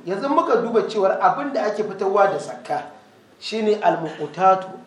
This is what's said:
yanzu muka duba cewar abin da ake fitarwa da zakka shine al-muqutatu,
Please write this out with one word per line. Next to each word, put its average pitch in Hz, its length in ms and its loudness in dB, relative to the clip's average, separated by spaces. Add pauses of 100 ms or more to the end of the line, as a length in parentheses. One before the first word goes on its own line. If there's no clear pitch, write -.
yanzu 202 240 -4
muka 302 280 2
duba 226 320 2
cewar 190 340 2
abin 269 300 0
da 214 140 -2
ake 214 180 -2
fitarwa 196 420 2
da 147 120 0
zakka - 440 -8 (560)
shine 214 440 -2
al-muqutatu, 165 840 2 (200)